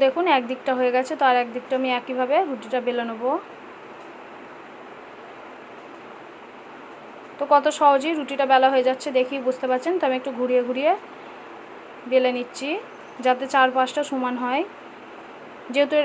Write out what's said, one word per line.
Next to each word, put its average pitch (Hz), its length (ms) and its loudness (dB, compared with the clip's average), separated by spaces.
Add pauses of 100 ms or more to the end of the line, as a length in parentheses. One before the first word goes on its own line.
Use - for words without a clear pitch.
দেখুন, 294 200 4 (140)
একদিকটা 254 400 -2
হয়ে 247 180 2
গেছে, 262 240 0
তো 285 100 4
আর 247 140 6
একদিকটা 240 360 -6
আমি 262 80 0 (100)
একইভাবে 254 380 0 (140)
রুটিটা 226 360 -4
বেলে 240 240 0
নেব। 226 140 -6 (4000)
তো 285 140 -4
কত 285 140 8 (120)
সহজেই 285 420 6
রুটিটা 277 320 -2
বেলা 262 200 8
হয়ে 254 160 4
যাচ্ছে 262 200 0 (100)
দেখেই 254 280 0
বুঝতে 254 240 0
পারছেন। 254 280 0
তো 330 100 -4
আমি 254 120 2
একটু 277 180 -6
ঘুরিয়ে 247 300 2
ঘুরিয়ে 269 240 2 (1200)
বেলে 254 240 6
নিচ্ছি 247 320 -6 (580)
যাতে 254 260 2
চারপাশটা 262 580 4
সমান 254 320 -2
হয়, 254 200 0 (1120)
যেহেতু 285 300 4